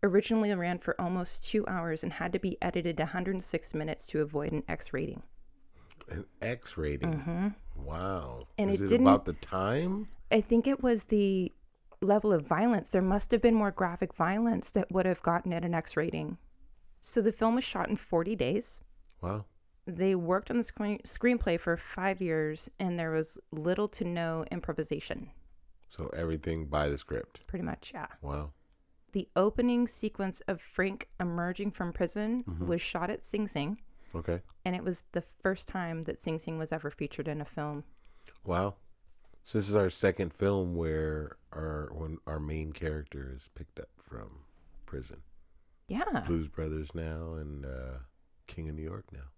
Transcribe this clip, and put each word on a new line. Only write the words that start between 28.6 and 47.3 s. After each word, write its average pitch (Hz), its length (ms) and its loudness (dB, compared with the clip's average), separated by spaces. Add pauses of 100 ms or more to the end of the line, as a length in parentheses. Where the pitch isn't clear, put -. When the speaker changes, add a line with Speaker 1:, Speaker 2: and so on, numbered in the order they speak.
Speaker 1:
The 190 220 -2
opening 240 520 4
sequence 196 560 -4
of 180 180 -2
Frank - 480 -2 (100)
emerging 180 520 0
from 175 240 -4
prison 214 520 0
Speaker 2:
Mm-hmm. 87 200 -2
Speaker 1:
was 175 160 2
shot 175 260 -2
at - 140 -4
Sing 208 260 -2
Sing. 160 320 -2 (340)
Speaker 2:
Okay. 85 280 0 (240)
Speaker 1:
And 180 100 0
it - 80 -4
was 180 280 -2
the 170 100 0
first - 440 -2
time 165 380 -4
that - 140 -4
Sing 160 200 -2
Sing 160 200 -6
was 160 120 -4
ever 156 200 -4
featured - 360 -6
in 151 140 -4
a 143 60 -8
film. 147 380 -6 (600)
Speaker 2:
Wow. 92 300 0 (680)
So - 140 -4
this 101 140 2
is 104 60 6
our 98 120 6
second 90 460 2
film 95 400 2
where 78 640 0 (140)
our, 78 420 -4
when 80 320 -6
our 78 120 -4
main 78 360 -2
character 73 600 -4
is 65 200 -16
picked - 260 -14
up - 80 -10 (180)
from - 220 -12 (560)
prison. - 380 -10 (680)
Speaker 1:
Yeah. 247 380 0
Speaker 2:
Blues 82 220 0
Brothers 78 460 -4
now 80 460 -4